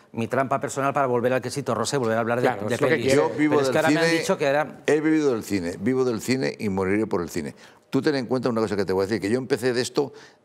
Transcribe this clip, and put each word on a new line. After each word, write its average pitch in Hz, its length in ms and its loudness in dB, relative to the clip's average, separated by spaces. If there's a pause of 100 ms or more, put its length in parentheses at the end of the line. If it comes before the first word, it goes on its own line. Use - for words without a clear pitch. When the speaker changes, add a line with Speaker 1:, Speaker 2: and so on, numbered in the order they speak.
(120)
Speaker 1:
mi 117 160 -4
trampa 135 320 0
personal 135 320 -2
para 139 140 0
volver 123 260 2
al 127 80 0
quesito 123 340 -4
rosa 110 220 -2
y - 20 0
volver 113 200 0
a - 20 2
hablar 117 220 0
de, 135 60 4
Speaker 2:
Claro, 107 200 -2
Speaker 1:
de 120 60 -2
Speaker 2:
es 113 60 -2
lo 143 80 2
que 156 60 2
Speaker 1:
pelis. 127 120 0
Speaker 2:
quiero. 143 240 4
Speaker 3:
Yo - 80 -8
vivo 151 180 2
Speaker 1:
Pero 147 60 4
es 135 60 2
Speaker 3:
del 131 40 2
Speaker 1:
que 160 60 2
ahora 156 100 2
Speaker 3:
cine, 160 120 4
Speaker 1:
me 165 60 2
han 165 120 2
dicho 160 200 -2
que 151 60 -2
era 143 420 0
Speaker 3:
he 147 140 4
vivido 156 320 2
del 110 120 -2
cine, 90 360 -2
vivo 131 240 2
del 117 160 0
cine 131 380 -2
y 110 100 -4
moriré 98 380 0
por 101 160 -2
el 80 80 -8
cine. 73 240 -6 (340)
Tú 135 140 0
ten 147 140 2
en 127 100 -4
cuenta 127 240 0
una 113 100 0
cosa 104 160 0
que 98 80 0
te 87 80 -2
voy 95 120 2
a - 20 0
decir, 104 140 -2
que 98 100 -2
yo 117 80 2
empecé 127 340 -2
de 117 80 -2
esto 135 320 -2 (320)